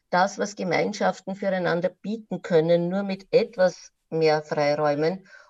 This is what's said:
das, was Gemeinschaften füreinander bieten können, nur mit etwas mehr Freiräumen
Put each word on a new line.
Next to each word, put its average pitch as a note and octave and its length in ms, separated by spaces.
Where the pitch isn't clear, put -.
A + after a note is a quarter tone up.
das, F#3+ 300
was G3+ 160
Gemeinschaften F#3 800
füreinander F#3 540
bieten G#3+ 520
können, E3+ 480
nur G3 140
mit F#3+ 280
etwas F3+ 600
mehr D#3 320
Freiräumen D3+ 840